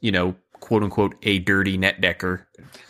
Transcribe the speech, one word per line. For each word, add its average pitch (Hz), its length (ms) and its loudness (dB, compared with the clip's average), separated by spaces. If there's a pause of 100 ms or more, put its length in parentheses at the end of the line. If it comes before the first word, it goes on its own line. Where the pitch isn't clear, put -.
you 110 100 0
know, 92 240 0 (240)
quote 107 240 0
unquote, 101 400 0
a 101 160 2
dirty 98 380 0
net 95 220 0
decker? 92 480 -2 (420)